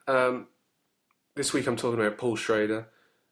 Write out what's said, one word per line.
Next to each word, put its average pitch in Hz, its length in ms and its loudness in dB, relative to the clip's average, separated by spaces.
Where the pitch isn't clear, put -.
Um, 127 400 2
this 139 160 -2
week 127 160 0
I'm 120 80 0
talking 117 280 -2
about 104 140 0
Paul 120 160 0
Schrader. 110 540 0